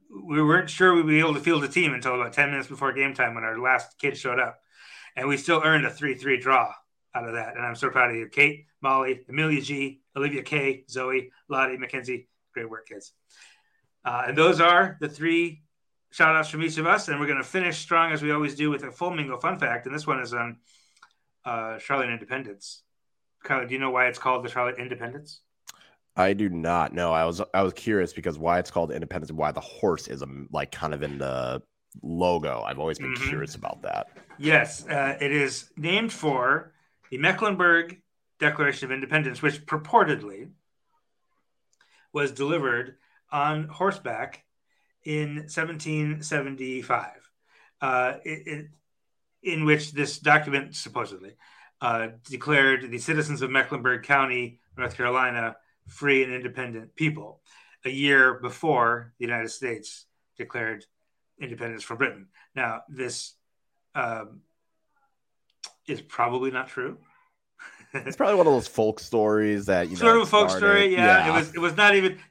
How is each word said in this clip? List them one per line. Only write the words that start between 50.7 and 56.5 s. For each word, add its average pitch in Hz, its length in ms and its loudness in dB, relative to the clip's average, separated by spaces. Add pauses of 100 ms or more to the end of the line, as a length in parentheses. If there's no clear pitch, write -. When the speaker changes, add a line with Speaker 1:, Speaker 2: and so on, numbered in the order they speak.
Speaker 1:
supposedly, 101 600 -10 (440)
uh, 113 280 -2 (200)
declared 135 600 2
the 123 80 -8
citizens 151 440 -2
of 131 80 -4
Mecklenburg 127 520 0
County, 127 580 0 (160)
North 123 200 -6
Carolina, 123 600 -2 (300)
free 135 360 2
and 127 120 -2
independent 120 600 -10